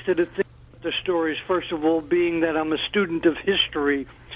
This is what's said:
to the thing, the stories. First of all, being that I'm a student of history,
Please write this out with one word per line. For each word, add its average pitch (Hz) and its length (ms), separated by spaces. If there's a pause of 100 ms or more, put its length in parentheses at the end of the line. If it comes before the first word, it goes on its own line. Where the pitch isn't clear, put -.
to 180 80
the 170 100
thing, 190 200 (360)
the 170 100 (120)
stories. 165 420
First 180 260
of 156 140
all, 165 160
being 170 380
that 160 180
I'm 156 160
a 147 60
student 165 480
of 151 100
history, 143 680 (280)